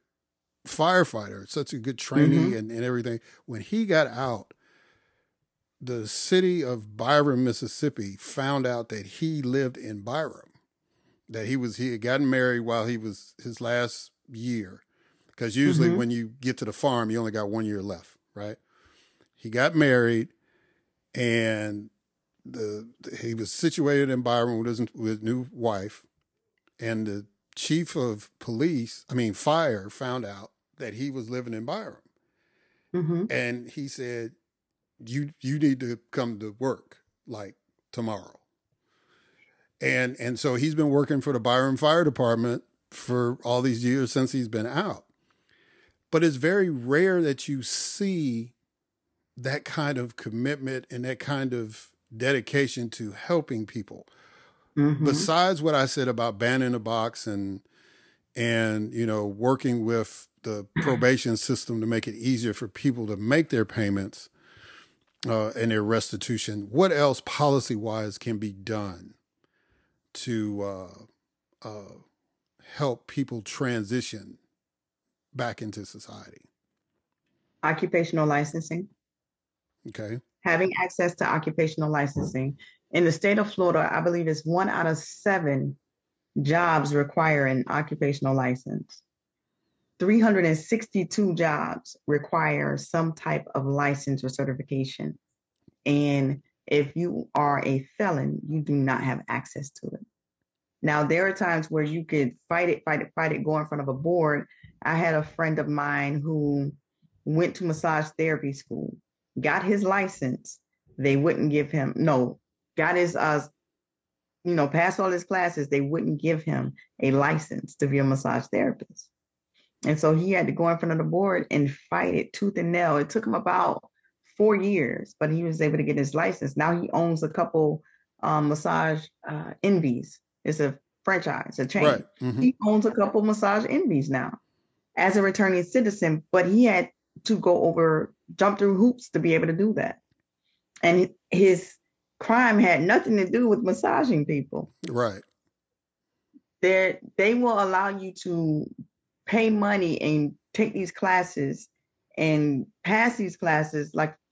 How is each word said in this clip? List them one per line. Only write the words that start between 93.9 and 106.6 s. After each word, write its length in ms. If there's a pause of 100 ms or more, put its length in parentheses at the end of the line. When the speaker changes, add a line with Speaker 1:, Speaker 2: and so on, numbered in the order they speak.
Speaker 2:
or 60
certification. 880 (680)
And 580 (240)
if 280
you 380
are 320
a 220 (100)
felon, 500
you 140
do 120
not 300
have 240
access 420 (120)
to 60
it. 180 (800)
Now, 200
there 240
are 60
times 380
where 120
you 220
could 300 (120)
fight 220
it, 160
fight 160
it, 140
fight 160
it, 120
go 140
in 100
front 140
of 60
a 60
board. 520 (380)
I 120
had 200
a 80
friend 340
of 100
mine 540
who 500 (540)